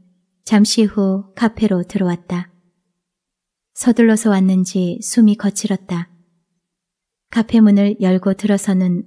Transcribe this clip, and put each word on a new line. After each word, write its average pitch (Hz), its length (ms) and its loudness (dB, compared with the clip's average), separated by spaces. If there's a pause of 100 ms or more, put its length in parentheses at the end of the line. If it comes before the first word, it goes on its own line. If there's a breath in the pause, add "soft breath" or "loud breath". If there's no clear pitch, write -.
(440)
잠시 220 380 2
후 196 540 -2
카페로 208 480 -2
들어왔다. 175 680 -6 (1200)
서둘러서 220 560 2
왔는지 185 720 0
숨이 214 360 2
거칠었다. 196 760 -6 (1200)
카페 226 300 0
문을 202 400 2
열고 185 340 0
들어서는 190 720 -2